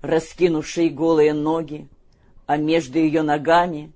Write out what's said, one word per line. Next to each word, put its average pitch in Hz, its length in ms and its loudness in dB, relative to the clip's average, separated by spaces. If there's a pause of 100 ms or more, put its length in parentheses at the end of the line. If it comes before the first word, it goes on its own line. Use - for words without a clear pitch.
раскинувший 165 880 -2
голые 151 440 2
ноги, 151 540 -4 (580)
а 147 120 0
между 151 420 0
её 156 240 2
ногами 151 720 0